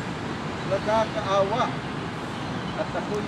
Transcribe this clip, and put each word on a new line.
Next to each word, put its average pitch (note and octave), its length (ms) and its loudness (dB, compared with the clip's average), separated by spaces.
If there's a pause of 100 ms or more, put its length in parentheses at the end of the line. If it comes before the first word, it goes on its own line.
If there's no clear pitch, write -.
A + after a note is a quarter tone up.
(680)
Nakakaawa. G3+ 960 4 (1120)
At - 160 -2
ako'y G3+ 340 0